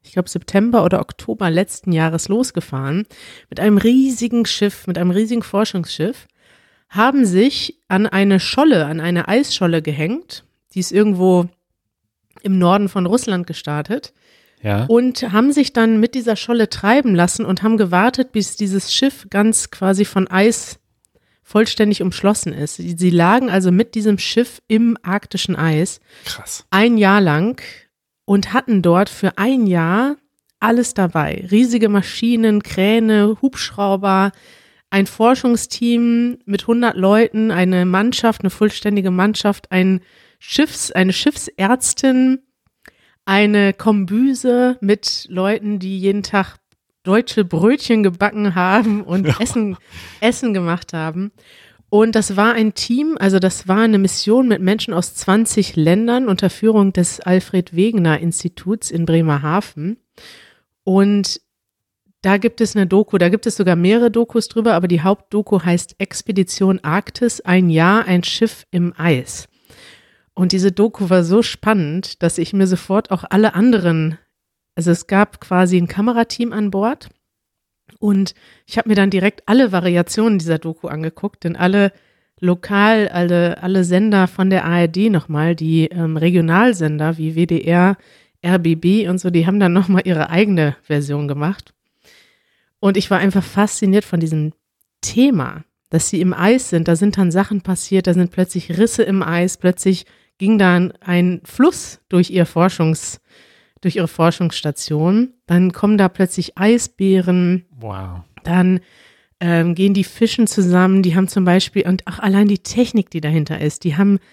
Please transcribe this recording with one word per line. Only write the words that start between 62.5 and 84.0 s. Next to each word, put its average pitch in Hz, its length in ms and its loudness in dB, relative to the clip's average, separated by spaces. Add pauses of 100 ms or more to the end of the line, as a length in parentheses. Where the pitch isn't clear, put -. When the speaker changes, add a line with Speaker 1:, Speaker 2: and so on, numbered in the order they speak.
Speaker 1:
es 220 140 -2
eine 196 140 0
Doku, 202 280 2
da 175 120 2
gibt - 180 -2
es 226 80 -2
sogar 180 220 2
mehrere 220 340 2
Dokus 233 380 -2
drüber, 226 260 0
aber 180 140 0
die 170 140 0
Hauptdoku 202 600 -2
heißt 175 360 -2
Expedition 190 840 -2
Arktis, 208 580 -4
ein 180 300 2
Jahr, 170 360 2
ein 180 180 2
Schiff - 480 -4
im 175 240 -2
Eis. 156 500 -4 (840)
Und 180 200 0
diese 190 200 2
Doku 208 380 -2
war 185 120 4
so 185 200 2
spannend, 185 800 -4
dass 170 160 -2
ich 170 160 -4
mir 190 120 4
sofort 190 440 -2
auch 190 180 -4
alle 208 260 2
anderen, 175 640 2 (580)
also 170 160 0
es 170 160 0
gab 202 340 0
quasi 185 360 0
ein 175 120 2
Kamerateam 233 640 -2
an 214 180 -2
Bord 208 400 -4 (880)
und 196 360 0 (300)
ich - 140 -8
habe 226 100 -2
mir 214 60 2
dann 196 160 2
direkt 190 380 0
alle 240 220 4
Variationen 180 680 0
dieser 160 200 -2
Doku 160 300 -10
angeguckt, 160 560 -10
denn 170 120 -4
alle 190 360 2 (460)
lokal, 202 720 0
alle, 175 540 0
alle 185 220 0
Sender 190 440 2